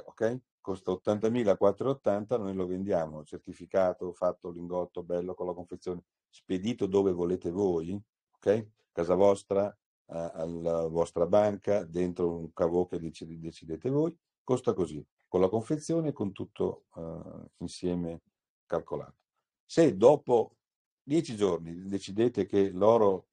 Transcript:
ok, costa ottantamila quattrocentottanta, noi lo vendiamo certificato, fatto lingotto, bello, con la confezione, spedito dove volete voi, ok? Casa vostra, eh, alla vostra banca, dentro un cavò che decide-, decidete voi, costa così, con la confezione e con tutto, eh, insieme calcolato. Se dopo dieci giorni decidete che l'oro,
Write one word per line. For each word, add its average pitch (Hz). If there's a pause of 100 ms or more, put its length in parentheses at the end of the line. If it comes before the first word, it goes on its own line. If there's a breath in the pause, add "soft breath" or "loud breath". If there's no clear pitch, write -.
ok, 117 (200)
costa 95
ottantamila 104
quattrocentottanta, 107
noi 98
lo 92
vendiamo 87
certificato, 90
fatto 90
lingotto, 87
bello, 87
con 90
la 90
confezione, 90 (260)
spedito 98
dove 98
volete 87
voi, 90 (380)
ok? 107 (260)
Casa 85
vostra, 98 (380)
eh, 85
alla 82
vostra 82
banca, 101
dentro 87
un 82
cavò 87
che 90
decide-, 82
decidete 80
voi, 156 (260)
costa 123
così, 76 (220)
con 90
la 95
confezione 156
e 139
con 101
tutto, - (120)
eh, 82
insieme 87 (440)
calcolato. 76 (500)
Se 151
dopo 123 (480)
dieci 147
giorni 87
decidete 98
che 98
l'oro, 101